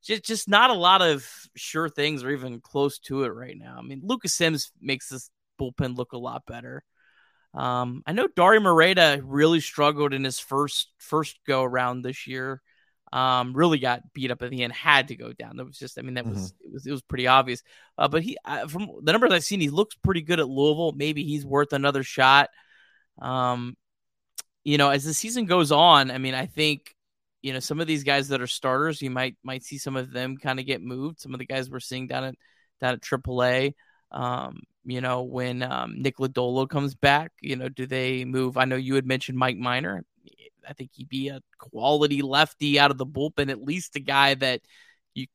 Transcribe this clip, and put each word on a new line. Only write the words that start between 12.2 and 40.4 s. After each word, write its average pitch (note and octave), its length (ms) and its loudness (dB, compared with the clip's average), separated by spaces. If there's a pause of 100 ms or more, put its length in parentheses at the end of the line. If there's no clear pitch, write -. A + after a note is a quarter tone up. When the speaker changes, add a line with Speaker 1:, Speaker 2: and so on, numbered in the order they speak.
Speaker 1:
year. C3 360 -8 (500)
Um, B2+ 400 0
really D#3 260 4
got B2 360 -2
beat C3 160 -6
up B2 100 -6
at B2 80 -6
the B2 140 -4
end, A#2 100 -4
had C#3+ 360 4
to A#2 80 -14
go A#2+ 180 -14
down. A#2 240 -14
That B2+ 80 -12
was - 100 -20
just, - 220 -14
I - 20 -12
mean, B2+ 140 -10
that B2 100 -8
was, G#2 140 -8
Speaker 2:
Mm-hmm. F#2+ 280 -12
Speaker 1:
it - 60 -20
was, C3+ 140 -14
it C#3 60 -8
was C3 100 -8
pretty B2+ 240 -4
obvious. B2+ 360 4 (360)
Uh, C#3+ 100 2
but D#3 140 0
he, A3+ 240 -8
uh, C#3 220 -6
from F3+ 200 -8 (140)
the D#3 100 2
numbers A3+ 200 4
I've E3+ 120 2
seen, G3+ 160 -2
he D3 80 2
looks F#3 280 0
pretty F3+ 260 0
good E3 180 0
at C3+ 80 0
Louisville. D3 440 2
Maybe D3 320 -4
he's D3 200 -4
worth C#3+ 300 0
another C#3 280 0
shot. C3+ 460 6 (720)
Um, B2 560 -4 (880)
you D3 140 2
know, C#3+ 100 4
as C#3 160 0
the D#3 80 -4
season A3+ 320 -4
goes E3+ 260 2
on, D3 400 8
I B2+ 60 -8
mean, C3 160 -4
I C3 140 -4
think, D3+ 500 -2 (460)
you C3+ 100 -6
know, C3 80 -4
some D3+ 200 -6
of E3 60 -2
these D3+ 160 -2
guys C#3 260 2
that C3+ 120 0
are B2 60 -6
starters, C#3+ 560 -2
you C3 80 -6
might, B2+ 320 -4
might C3 200 -10
see - 140 -16
some C3+ 200 -8
of B2+ 140 -6
them B2+ 280 -8
kinda C3 240 -4
get C3 180 -6
moved. B2+ 400 -10
Some C3 140 -14
of B2+ 40 -12
the C3 60 -12
guys C3 240 -6
we're C3 120 -12
seeing B2+ 260 -10
down C3 180 -6
at, C3 100 -10 (460)
down B2+ 140 0
at G#2 80 -10
triple B2+ 420 -2
A, C3 300 2 (360)
um, B2+ 520 -8 (220)
you B2 160 -6
know, B2+ 220 -2
when, B2+ 400 -6
um, B2+ 400 -6
Nick C3+ 140 -2
Lodolo C3 520 0
comes C#3 280 -2
back, D3 340 2 (100)
you C#3 140 -6
know, B2+ 140 -8
do B2+ 180 -10
they C3 380 -4
move? B2+ 320 -2
I C3 80 2
know C3 100 -2
you C3 220 -2
had C3 100 0
mentioned C3 320 -4
Mike B2+ 180 0
Minor. B2 480 -4 (640)